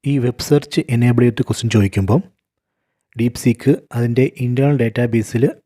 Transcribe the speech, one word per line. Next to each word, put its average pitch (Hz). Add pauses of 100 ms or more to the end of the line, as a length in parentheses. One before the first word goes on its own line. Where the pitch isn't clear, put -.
ഈ 143 (120)
വെബ് -
സെർച്ച് 147 (140)
എനേബിൾ 120
ചെയ്തിട്ട് 117
ക്വസ്റ്റ്യൻ 113
ചോദിക്കുമ്പം 101 (960)
DeepSeek 120 (320)
അതിൻ്റെ 120 (200)
ഇൻറ്റേർണൽ 135
ഡാറ്റാബേസിൽ 113 (220)